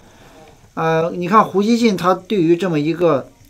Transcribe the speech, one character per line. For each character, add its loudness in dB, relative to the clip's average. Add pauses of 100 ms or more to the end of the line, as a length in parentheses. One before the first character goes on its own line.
(720)
呃， -2
你 -6
看 4
胡 0
锡 2
进 2
他 0
对 -2
于 4
这 -4
么 -2
一 -2
个 0 (240)